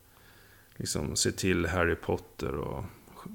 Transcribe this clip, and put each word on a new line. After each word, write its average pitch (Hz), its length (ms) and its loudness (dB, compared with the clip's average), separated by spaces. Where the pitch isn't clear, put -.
Liksom, - 380 -2
ser - 160 4
till 90 340 2
Harry 85 300 4
Potter - 600 -4
och... - 280 -4